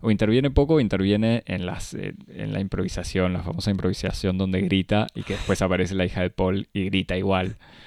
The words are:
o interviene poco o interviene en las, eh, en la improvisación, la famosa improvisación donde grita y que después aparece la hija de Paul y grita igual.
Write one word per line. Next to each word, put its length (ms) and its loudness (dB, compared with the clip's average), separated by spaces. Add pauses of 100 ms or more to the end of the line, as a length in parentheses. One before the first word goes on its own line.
o 100 0
interviene 400 4
poco 240 4
o 60 6
interviene 640 2
en 200 -4
las, 260 -8
eh, 220 -8 (140)
en 260 -8
la 60 -2
improvisación, 720 -2
la 80 -4
famosa 280 -2
improvisación 680 0
donde 240 0
grita 520 2
y 100 -8
que 100 -6
después 260 -2
aparece 340 0
la 120 0
hija 160 -2
de 80 0
Paul 420 -2
y 140 -2
grita 320 0
igual. 380 0 (300)